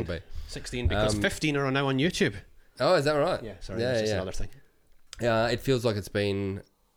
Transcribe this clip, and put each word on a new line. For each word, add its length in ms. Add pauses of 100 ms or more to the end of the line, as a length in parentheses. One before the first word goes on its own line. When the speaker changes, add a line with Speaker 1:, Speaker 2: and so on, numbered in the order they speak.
Speaker 1:
will 100
be. 40 (260)
Speaker 2:
Sixteen, 400
because 300
Speaker 1:
Um, 40
Speaker 2:
fifteen 360
are 160
now 160
on 100
YouTube. 360 (440)
Speaker 1:
Oh, 160
is 120
that 80
right? 280
Speaker 2:
Yeah, 180
sorry, 200
Speaker 1:
Yeah, 80
Speaker 2:
that's 140
just 80
Speaker 1:
yeah. 60
Speaker 2:
another 160
thing. 160 (800)
Speaker 1:
Uh, 220
it 100
feels 240
like 120
it's 120
been 540 (340)